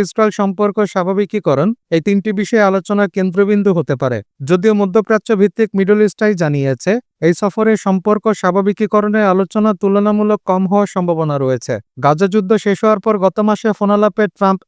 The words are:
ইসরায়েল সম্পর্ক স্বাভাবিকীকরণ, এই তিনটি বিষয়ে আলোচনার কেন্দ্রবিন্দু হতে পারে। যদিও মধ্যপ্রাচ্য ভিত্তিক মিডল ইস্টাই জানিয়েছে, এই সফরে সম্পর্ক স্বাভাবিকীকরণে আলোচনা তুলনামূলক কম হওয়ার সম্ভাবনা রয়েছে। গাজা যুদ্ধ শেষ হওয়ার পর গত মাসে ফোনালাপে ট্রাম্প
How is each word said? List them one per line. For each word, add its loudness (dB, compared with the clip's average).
ইসরায়েল 0
সম্পর্ক -2
স্বাভাবিকীকরণ, -2
এই 0
তিনটি 0
বিষয়ে 0
আলোচনার 0
কেন্দ্রবিন্দু 0
হতে -2
পারে। -2
যদিও 2
মধ্যপ্রাচ্য 0
ভিত্তিক 0
মিডল 2
ইস্টাই 0
জানিয়েছে, -2
এই 4
সফরে 0
সম্পর্ক 0
স্বাভাবিকীকরণে 0
আলোচনা 0
তুলনামূলক 0
কম 0
হওয়ার 2
সম্ভাবনা -2
রয়েছে। -2
গাজা 2
যুদ্ধ 0
শেষ -2
হওয়ার 2
পর 0
গত 0
মাসে 0
ফোনালাপে 0
ট্রাম্প 0